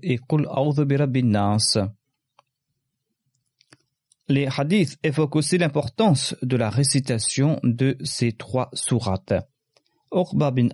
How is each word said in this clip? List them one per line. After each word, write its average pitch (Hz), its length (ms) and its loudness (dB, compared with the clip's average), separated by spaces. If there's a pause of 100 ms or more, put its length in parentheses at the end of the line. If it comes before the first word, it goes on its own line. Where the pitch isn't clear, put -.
et 139 140 -2
Qul 151 300 -2
a'udhu 143 380 0
birabbin 139 380 0
nas. » 104 540 2 (2500)
Les 139 200 2
hadiths 151 540 0
évoquent 151 360 0
aussi 156 200 0
l'importance 156 840 0
de 127 160 0
la 113 120 0
récitation 135 960 0
de 123 400 0
ces 117 300 -2
trois - 400 -4
sourates. 110 600 -2 (800)
Uqba 180 380 0
bin 123 220 2